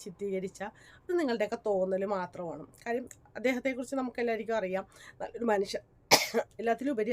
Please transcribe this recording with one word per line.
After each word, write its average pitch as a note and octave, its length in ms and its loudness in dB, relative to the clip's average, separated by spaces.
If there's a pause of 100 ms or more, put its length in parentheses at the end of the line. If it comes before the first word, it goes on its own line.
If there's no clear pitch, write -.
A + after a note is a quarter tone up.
ചിത്രീകരിച്ചാൽ F#3+ 680 -6 (340)
അത് - 160 -6
നിങ്ങളുടെയൊക്കെ A#3 380 0 (100)
തോന്നൽ F#3+ 360 2 (120)
മാത്രമാണ്. E3+ 480 -6 (200)
കാര്യം A#3+ 220 -2 (320)
അദ്ദേഹത്തെക്കുറിച്ച് B3+ 640 0
നമുക്കെല്ലാവർക്കും A#3 600 0
അറിയാം, F#3 240 -2 (380)
നല്ലൊരു A3+ 300 -4
മനുഷ്യൻ. G3 300 2 (280)
<coughs> - 380 4 (120)
എല്ലാത്തിലും A3+ 340 2
ഉപരി A3 180 0